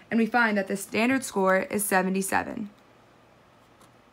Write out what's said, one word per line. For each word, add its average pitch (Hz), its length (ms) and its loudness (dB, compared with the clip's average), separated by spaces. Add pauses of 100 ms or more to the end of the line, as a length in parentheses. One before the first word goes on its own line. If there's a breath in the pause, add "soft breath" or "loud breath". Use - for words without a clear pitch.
and 220 80 0
we 226 80 4
find 220 320 2
that 196 100 -2
the 196 100 -4
standard 247 460 0
score 190 360 2
is 208 260 -2
seventy-seven. 190 840 -2 (1400)